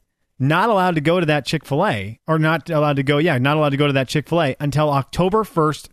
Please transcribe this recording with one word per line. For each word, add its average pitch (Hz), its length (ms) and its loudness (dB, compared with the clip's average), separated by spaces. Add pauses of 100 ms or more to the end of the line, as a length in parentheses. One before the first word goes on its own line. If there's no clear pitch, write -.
(400)
not 165 300 2
allowed 185 260 2
to 156 60 0
go 165 180 2
to 170 80 0
that 151 180 0
Chick-fil-A, 139 800 -4
or 160 140 0
not 156 300 0
allowed 147 260 0
to 139 80 -2
go, 143 160 2
yeah, 160 180 2
not 143 200 2
allowed 151 120 2
to 139 80 -2
go 147 80 2
to 143 80 0
that 135 140 0
Chick-fil-A 156 520 -2
until 147 300 0
October 180 540 0
first, 156 500 -2